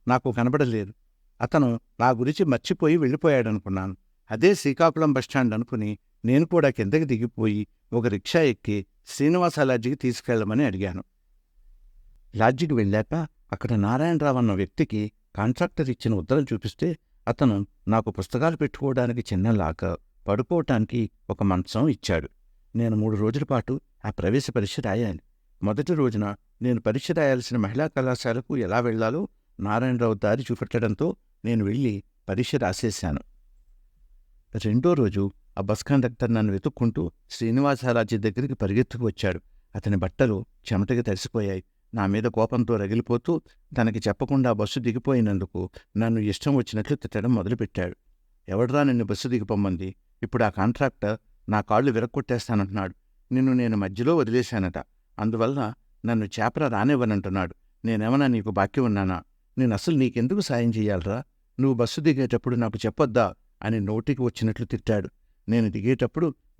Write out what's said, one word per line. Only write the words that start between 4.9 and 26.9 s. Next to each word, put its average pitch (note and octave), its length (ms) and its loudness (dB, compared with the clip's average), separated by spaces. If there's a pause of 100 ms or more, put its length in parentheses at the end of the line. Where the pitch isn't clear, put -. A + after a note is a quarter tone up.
బస్టాండ్ B2+ 400 0
అనుకుని, A2 440 -4 (280)
నేను C3+ 200 6
కూడా D#3+ 240 4
కిందకి B2+ 360 2
దిగిపోయి A2 640 -2 (260)
ఒక A2+ 120 0
రిక్షా A#2+ 360 0
ఎక్కి G#2 440 0 (220)
శ్రీనివాస E3 520 2
లాడ్జికి B2+ 360 0
తీసుకెళ్లమని A#2 680 0
అడిగాను. F#2+ 380 -4 (1300)
లాడ్జికి C3 380 2
వెళ్ళాక A2 540 0 (240)
అక్కడ - 220 -4
నారాయణరావు C3+ 640 2
అన్న A#2+ 140 2
వ్యక్తికి G#2 600 -2 (240)
కాంట్రాక్టర్ C3 540 0
ఇచ్చిన A2+ 240 -2
ఉత్తరం C3 400 0
చూపిస్తే, D3+ 440 -4 (300)
అతను A2 380 2 (220)
నాకు G#2+ 240 0
పుస్తకాలు C3+ 440 -2
పెట్టుకోవడానికి B2 800 -2
చిన్న G2 180 2
లాకర్, F2 760 -4
పడుకోవటానికి A#2 800 0 (200)
ఒక G#2 140 -4
మంచం F#2+ 440 0
ఇచ్చాడు. F2 420 -2 (460)
నేను A2+ 200 0
మూడు G#2+ 200 0
రోజుల A2+ 280 0
పాటు B2 380 -2 (240)
ఆ G#2+ 40 -4
ప్రవేశ A#2+ 400 0
పరీక్ష A2 300 -2
రాయాలి. G#2 400 -2 (440)
మొదటి C3 300 -2
రోజున G#2+ 420 0 (260)
నేను A#2+ 200 0
పరీక్ష A#2+ 300 -2